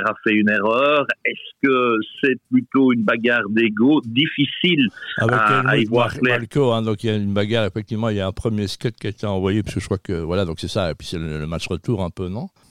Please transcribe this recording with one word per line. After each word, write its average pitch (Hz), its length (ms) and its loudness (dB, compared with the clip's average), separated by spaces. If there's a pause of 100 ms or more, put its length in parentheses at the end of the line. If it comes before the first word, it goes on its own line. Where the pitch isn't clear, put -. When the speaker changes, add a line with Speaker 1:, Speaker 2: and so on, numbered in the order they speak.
Speaker 1:
a 107 80 0 (100)
fait 107 120 4
une 104 140 4
erreur ? 123 560 4 (200)
Est-ce - 420 -4
que 123 280 4 (280)
c'est 131 160 2 (100)
plutôt 127 440 4
une 117 100 0
bagarre 117 460 0
d'ego ? 117 560 2
Difficile 139 800 0 (300)
Speaker 2:
Avec 113 160 2
Speaker 1:
à, 104 280 2
à 107 140 2
y 113 40 4
Speaker 2:
Helmut 110 100 0
Speaker 1:
voir 120 160 2
Speaker 2:
Mar-, - 140 -8
Speaker 1:
clair. 123 200 2
Speaker 2:
Marko, 123 320 0
hein, 113 100 2
donc 110 220 -2
il 117 40 -2
y - 20 2
a 107 80 0
une 101 160 -2
bagarre, 107 320 0
effectivement, 110 420 -4
il 107 100 0
y 98 40 0
a 95 60 -2
un 95 40 -2
premier 104 360 -2
skate - 280 -6
qui - 120 -10
a - 20 -4
été - 160 -8
envoyé, 98 380 0
parce - 120 -8
que 92 60 -2
je - 40 -10
crois 95 120 -2
que, - 160 -8
voilà, 85 320 -2
donc 80 160 -8
c'est 90 80 -8
ça, 90 220 -2
et - 20 -6
puis - 140 -14
c'est 90 100 -8
le, 78 220 -6
le 78 80 -6
match 82 200 -6
retour 95 360 -4
un 85 60 -4
peu, 90 200 -8
non ? 123 180 -8 (240)